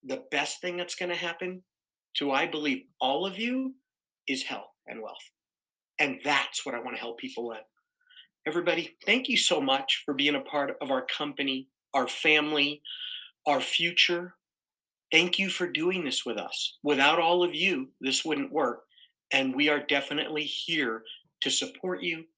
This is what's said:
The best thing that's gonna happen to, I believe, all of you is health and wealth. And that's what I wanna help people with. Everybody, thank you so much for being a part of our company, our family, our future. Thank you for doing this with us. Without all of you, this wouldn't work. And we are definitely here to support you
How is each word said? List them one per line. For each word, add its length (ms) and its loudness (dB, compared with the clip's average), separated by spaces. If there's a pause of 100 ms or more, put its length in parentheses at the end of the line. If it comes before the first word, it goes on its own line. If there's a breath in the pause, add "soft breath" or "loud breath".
The 260 -6
best 300 -2
thing 160 -4
that's 180 -4
gonna 220 -4
happen 460 -6 (540)
to, 140 0
I 160 4
believe, 380 -2 (160)
all 240 2
of 140 -4
you 360 -2 (520)
is 160 0
health 300 -8 (140)
and 140 -10
wealth. 300 -12 (680)
And 260 0
that's 420 0
what 80 -4
I 60 -4
wanna 180 -8
help 200 -8
people 300 -8
with. 160 -10 (840 loud breath)
Everybody, 500 0 (100)
thank 240 4
you 80 4
so 240 4
much 420 2
for 80 -2
being 220 2
a 60 0
part 420 -2
of 80 -4
our 160 0
company, 600 -4 (260)
our 120 4
family, 760 2 (640 loud breath)
our 160 4
future. 720 2 (800)
Thank 260 4
you 120 0
for 180 -2
doing 360 0
this 200 -2
with 140 -4
us. 440 -6
Without 380 4
all 240 4
of 100 0
you, 360 0 (100)
this 240 0
wouldn't 260 -2
work. 340 0 (460 soft breath)
And 240 2
we 140 4
are 180 2
definitely 580 -2
here 580 -4 (400 loud breath)
to 80 0
support 520 -2
you 220 -4 (140)